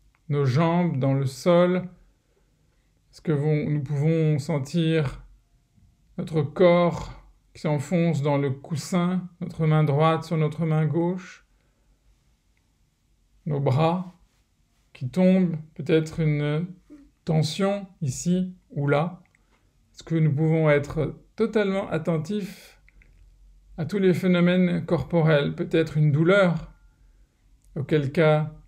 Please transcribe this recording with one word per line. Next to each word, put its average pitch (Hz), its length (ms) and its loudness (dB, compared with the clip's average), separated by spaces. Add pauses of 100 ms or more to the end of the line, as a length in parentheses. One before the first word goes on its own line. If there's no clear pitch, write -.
(300)
nos 143 160 0
jambes 165 520 2
dans 135 160 0
le 135 120 0
sol ? 180 640 2 (1200)
Est-ce - 100 -20
que 170 100 -4
vont-, 147 380 0
nous 147 120 -2
pouvons 151 560 0
sentir 160 840 -2 (920)
notre 156 240 -2
corps 175 840 2 (300)
qui - 80 -20
s'enfonce 156 600 0
dans 143 160 0
le 143 140 0
coussin, 175 760 -4 (140)
notre 165 240 -6
main 156 180 4
droite 156 400 2
sur 165 140 -4
notre 156 280 -2
main 156 200 0
gauche, 170 600 -4 (2000)
nos 147 120 -2
bras 160 600 0 (760)
qui 123 160 -10
tombent, 185 460 2 (180)
peut-être 160 460 -2
une 151 480 -2 (580)
tension 190 600 -2 (140)
ici 180 520 -2 (180)
ou 143 160 -4
là ? 151 360 -2 (720)
Est-ce - 100 -20
que 160 120 -4
nous 156 180 2
pouvons 160 360 2
être 147 500 -2 (160)
totalement 208 540 -2
attentifs 165 920 -6 (960)
à 165 80 -6
tous 202 140 -4
les 185 140 4
phénomènes 175 720 2
corporels, 156 680 0
peut-être 165 420 -2
une 151 140 4
douleur, 165 600 2 (1040)
auquel 139 360 -2
cas 156 420 2 (140)